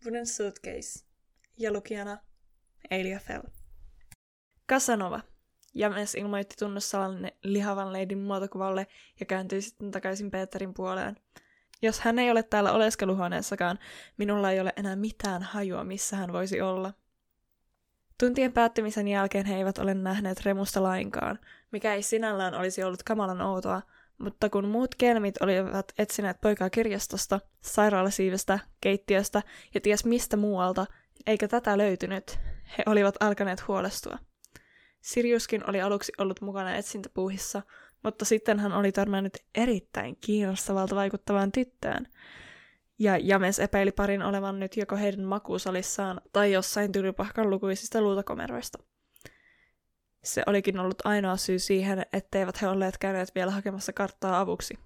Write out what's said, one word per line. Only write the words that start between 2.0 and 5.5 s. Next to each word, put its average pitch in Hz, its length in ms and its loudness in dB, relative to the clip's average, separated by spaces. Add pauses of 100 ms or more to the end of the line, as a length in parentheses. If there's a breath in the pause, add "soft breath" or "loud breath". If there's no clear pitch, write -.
Eilia 190 280 -4
Fell. - 240 -10 (1300)
Casanova. 233 520 0 (540)